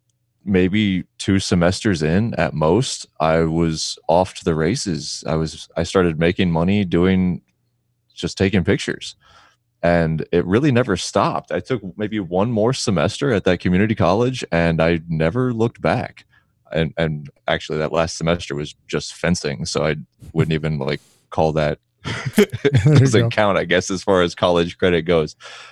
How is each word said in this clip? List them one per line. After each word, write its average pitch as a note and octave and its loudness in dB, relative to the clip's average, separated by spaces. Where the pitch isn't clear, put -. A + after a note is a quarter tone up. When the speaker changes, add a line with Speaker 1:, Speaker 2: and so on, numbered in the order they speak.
Speaker 1:
maybe F#2+ 0
two G2 0
semesters F2+ 2
in F#2 0
at D#2+ -2
most, E2 0
I D#2+ 2
was D#2+ -2
off F2 2
to - -16
the E2+ 0
races. D#2+ -4
I D#2+ -2
was, D#2 -6
I E2 -2
started E2+ 0
making F2 2
money F#2 0
doing, F2+ 2
just - -8
taking F#2+ 2
pictures. - -4
And E2 2
it E2+ 2
really B2+ 2
never A#2 2
stopped. G2 -2
I E2+ -2
took B2+ -4
maybe G#2+ -4
one F#2+ -2
more A2+ 0
semester G2+ -2
at F#2+ 0
that F2+ 2
community G2 2
college, A#2 2
and E2 2
I E2 2
never E2+ -2
looked A2+ -2
back. - -4
And, D#2+ -2
and D2+ -4
actually, D#2 -4
that D2+ -2
last E2 -2
semester E2 -2
was D2 -8
just - -6
fencing, D#2 -4
so D2 -4
I D#2 0
wouldn't D#2+ 0
even, D#2 -4
like, C#2 -4
call D#2+ 0
that D2+ -2
<laughs> - -8
Speaker 2:
There G3+ 4
you C#3+ 8
Speaker 1:
doesn't B2+ 6
Speaker 2:
go. A#2 0
Speaker 1:
count, G#2 2
I E2+ 0
guess, F2 0
as F#2 -4
far F#2+ 4
as F2 0
college F2 2
credit F2 2
goes. D#2+ 0